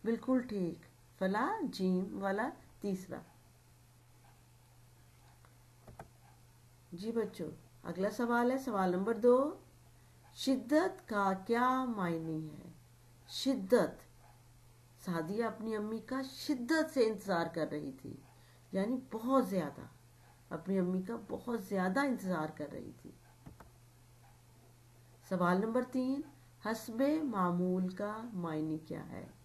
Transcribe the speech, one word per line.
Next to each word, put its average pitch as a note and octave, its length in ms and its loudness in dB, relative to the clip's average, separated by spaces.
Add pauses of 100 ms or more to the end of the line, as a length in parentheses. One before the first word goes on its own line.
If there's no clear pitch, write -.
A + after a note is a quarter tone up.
बिल्कुल A#3+ 400 2
ठीक, F3 400 -4 (360)
फलाह A#3+ 400 0
जीम F#3 600 0
वाला G3 280 0 (340)
तीसरा। F#3 400 -4 (3750)
जी G#3 180 -4
बच्चों, G3 360 -2 (360)
अगला F#3 260 0
सवाल A#3+ 420 2
है C4+ 80 0
सवाल F#3+ 340 2
नंबर G#3 240 0
दो, B3 180 8 (1000)
शिद्दत C#4+ 720 2
का G3+ 240 2 (120)
क्या A#3+ 240 4 (180)
मायने E3 520 -2
है? D#3 340 -10 (580)
शिद्दत, A#3 680 2 (1040)
सादिया F#3 440 -2
अपनी A3 280 -4
अम्मी G#3+ 280 -4
का C4+ 220 -4
शिद्दत D4 680 0
से B3 140 4
इंतज़ार F#3+ 440 0
कर - 200 -2
रही D3 260 -6
थी, - 240 -12 (540)
यानी G#3 240 0 (160)
बहुत A#3 360 2
ज़्यादा, E3+ 400 -4 (640)
अपनी F#3 260 -2
अम्मी F#3 240 0
का A#3 140 -6 (140)
बहुत A3 380 -4
ज़्यादा F#3+ 360 2
इंतज़ार F3+ 540 -2
कर D3 100 -6
रही - 260 -10
थी। - 200 -18 (2250)
सवाल F#3 300 4
नंबर A3+ 260 2
तीन, C4 360 0 (420)
हस्बे A#3 580 2
मामूल F#3 680 2
का G#3 200 -4 (220)
मायने D#3 460 -2
क्या - 240 -8
है? - 220 -10 (180)